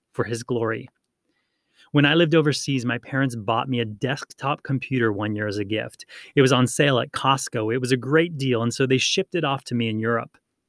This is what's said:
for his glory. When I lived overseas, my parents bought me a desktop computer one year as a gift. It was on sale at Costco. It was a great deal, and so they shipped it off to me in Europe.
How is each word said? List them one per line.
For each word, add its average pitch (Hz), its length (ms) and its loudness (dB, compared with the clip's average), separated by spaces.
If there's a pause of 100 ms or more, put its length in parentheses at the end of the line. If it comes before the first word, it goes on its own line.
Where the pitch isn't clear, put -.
(120)
for - 120 -2
his 117 180 -6
glory. 117 460 -4 (1040)
When 143 120 6
I 147 100 4
lived 170 200 4
overseas, 143 500 2
my 120 140 -2
parents 131 380 -2
bought 117 320 -2
me 127 100 -2
a 117 60 -2
desktop 127 800 -6
computer 123 480 0
one 104 240 -4
year 104 100 -4
as 104 120 -4
a 104 60 -4
gift. 110 420 -6 (280)
It 143 80 6
was 131 100 6
on 123 140 6
sale 139 320 2
at 135 140 -4
Costco. 123 600 0
It 127 60 0
was 127 140 -2
a 135 40 6
great 156 400 0
deal, 127 260 0
and 117 120 0
so 135 100 0
they 131 140 4
shipped - 380 -2
it 160 80 0
off 135 200 -4
to - 100 -6
me 117 140 0
in 110 120 -2
Europe. 117 360 -2 (320)